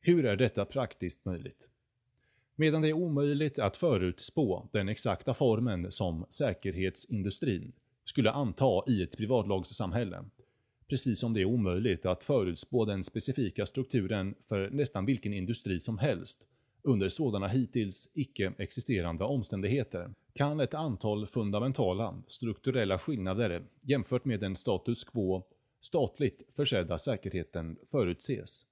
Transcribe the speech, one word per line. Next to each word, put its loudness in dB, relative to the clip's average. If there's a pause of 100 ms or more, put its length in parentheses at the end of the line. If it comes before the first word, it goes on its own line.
Hur 6
är 4
detta 2
praktiskt -4
möjligt? -8 (840)
Medan 4
det 4
är 2
omöjligt 2
att 2
förutspå 2
den 2
exakta -2
formen 2
som -2
säkerhetsindustrin -2 (320)
skulle 4
anta 2
i 2
ett -8
privatlagssamhälle, 0 (680)
precis 2
som 0
det 2
är 4
omöjligt 2
att 0
förutspå 0
den -2
specifika -2
strukturen -2 (140)
för 0
nästan -2
vilken 0
industri -2
som -4
helst -2 (340)
under 2
sådana 0
hittills -2
icke -2
existerande -4
omständigheter, -2 (200)
kan 0
ett 0
antal -2
fundamentala 0
strukturella -2
skillnader -2 (180)
jämfört 0
med 0
den -2
status -2
quo -2 (360)
statligt -2 (120)
försedda 0
säkerheten -4 (140)
förutses. -2